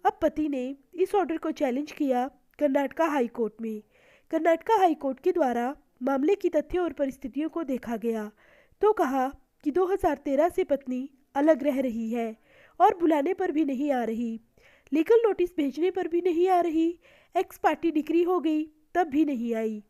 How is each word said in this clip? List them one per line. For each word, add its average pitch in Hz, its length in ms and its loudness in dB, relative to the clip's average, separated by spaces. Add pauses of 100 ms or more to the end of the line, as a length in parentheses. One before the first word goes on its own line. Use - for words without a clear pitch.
अब 370 180 0
पति 302 260 0
ने 269 140 -4 (320)
इस 370 200 -2
ऑर्डर 330 220 0
को 320 140 -6
चैलेंज 285 420 -4
किया 254 340 -2 (320)
कर्नाटका 285 480 0
हाई 285 220 0
कोर्ट 220 320 -4
में। 220 220 -8 (480)
कर्नाटका 330 460 0
हाई 359 180 4
कोर्ट 262 260 -6
के 359 120 0
द्वारा 247 320 0 (380)
मामले 277 320 0
की 370 140 -2
तथ्यों 330 360 -2
और 311 80 -4
परिस्थितियों 277 560 -6
को 330 160 -6
देखा 240 320 -6
गया 220 340 -4 (520)
तो 415 100 6
कहा 269 340 0 (380)
कि 294 60 0
दो 349 160 2
हज़ार 359 380 0
तेरह 294 240 2
से 370 160 -2
पत्नी 269 440 -2 (260)
अलग 285 280 4
रह 277 180 0
रही 226 300 -4
है 233 160 -4 (540)
और 392 180 6
बुलाने 320 360 2
पर 359 180 -2
भी 302 120 0
नहीं 277 280 -2
आ 247 120 0
रही, 226 360 -6 (520)
लीगल 381 320 4
नोटिस 359 320 0
भेजने 302 340 0
पर 359 180 -4
भी 339 120 0
नहीं 349 280 2
आ 359 120 4
रही, 330 280 2 (460)
एक्स 370 240 -2
पार्टी 330 340 0
डिक्री 320 300 0
हो 359 180 2
गई 311 240 -2 (300)
तब - 140 0
भी 294 160 2
नहीं 233 300 -2
आई। 220 360 -4